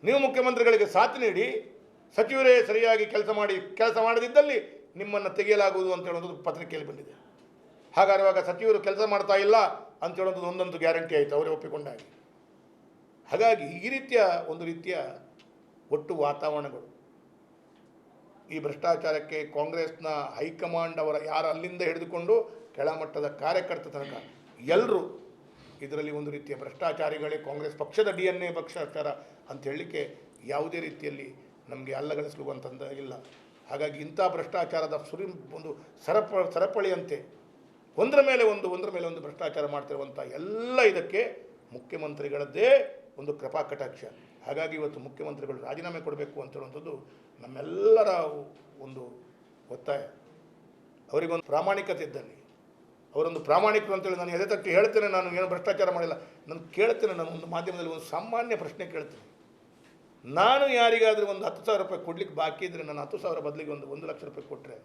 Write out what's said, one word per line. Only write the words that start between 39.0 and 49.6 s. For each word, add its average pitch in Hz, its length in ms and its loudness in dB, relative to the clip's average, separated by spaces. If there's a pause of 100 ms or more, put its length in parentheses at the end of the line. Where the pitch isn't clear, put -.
ಒಂದು 165 140 -8
ಭ್ರಷ್ಟಾಚಾರ 147 460 -4
ಮಾಡ್ತಿರುವಂಥ 139 520 -8
ಎಲ್ಲ 208 600 -2
ಇದಕ್ಕೆ 202 600 2 (300)
ಮುಖ್ಯಮಂತ್ರಿಗಳದ್ದೇ 147 1200 0 (200)
ಒಂದು 143 160 -6
ಕೃಪಾ 156 280 -6
ಕಟಾಕ್ಷ. 131 420 -8 (440)
ಹಾಗಾಗಿ 156 280 -6
ಇವತ್ತು 147 240 -8
ಮುಖ್ಯಮಂತ್ರಿಗಳು 139 600 -12
ರಾಜೀನಾಮೆ 160 400 -10
ಕೊಡಬೇಕು 147 400 -8
ಅಂತ 135 120 -14
ಹೇಳುವಂಥದ್ದು 139 560 -14 (300)
ನಮ್ಮೆಲ್ಲರ 175 680 4 (720)
ಒಂದು 127 460 -16 (440)